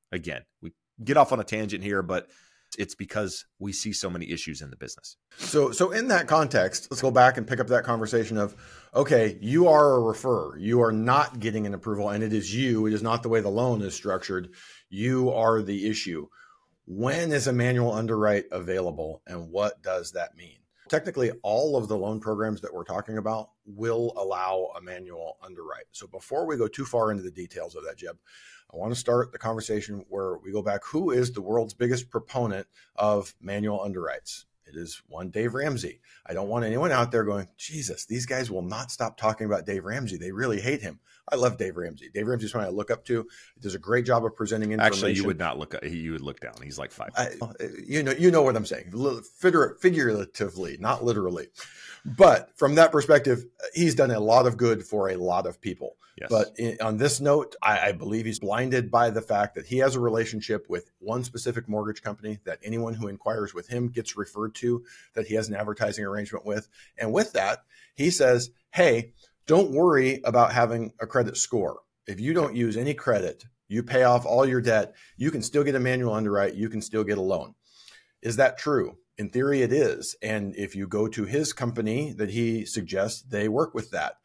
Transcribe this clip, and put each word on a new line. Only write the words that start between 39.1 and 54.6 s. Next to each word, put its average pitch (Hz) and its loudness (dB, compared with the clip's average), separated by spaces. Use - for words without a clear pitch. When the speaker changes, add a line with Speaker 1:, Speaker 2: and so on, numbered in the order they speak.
Speaker 2:
talking 110 0
about 98 0
Dave 98 -4
Ramsey. 107 -6
They 87 -10
really 107 -2
hate 123 -2
him." 87 -10
I 147 0
love 123 2
Dave 95 -6
Ramsey. 80 -10
Dave 104 -4
Ramsey 117 -2
is 101 -8
someone 104 -2
I 90 -4
look 101 -4
up 117 -4
to. 117 -2
He - -20
does 101 -8
a 98 -10
great 120 0
job 117 2
of 110 -4
presenting 107 -2
information. 110 4
Speaker 1:
Actually, 98 0
you 98 0
would 92 0
not 78 -4
look 76 -10
up, - -10
he, 82 -6
you 80 -6
would 78 -6
look 69 -10
down. 57 -14
He's, 69 -14
like, 69 -10
five. - -12
Speaker 2:
I, 120 -2
you 147 -2
know, 135 0
you 170 6
know 160 6
what 131 4
I'm 110 -2
saying. - -8
Li-, 120 -2
figur-, 165 4
figuratively, 101 0
not 113 -2
literally. 92 -2
But 143 6
from 147 4
that 160 8
perspective, 139 6
he's 156 4
done 135 4
a 110 0
lot 117 8
of 113 2
good 113 2